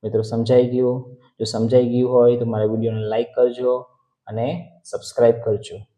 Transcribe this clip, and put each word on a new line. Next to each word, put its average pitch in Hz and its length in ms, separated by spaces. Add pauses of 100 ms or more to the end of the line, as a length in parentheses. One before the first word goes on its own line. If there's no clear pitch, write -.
મિત્રો, 110 180
સમજાઈ 120 480
ગયું? 123 460 (220)
જો 113 60
સમજાઈ 117 440
ગયું 123 240
હોય 120 260
તો 120 80
મારા 110 180
વીડિયોને 110 360
લાઈક 110 340
કરજો 123 520 (400)
અને 110 200 (380)
સબસ્ક્રાઇબ - 500 (100)
કરજો. 104 540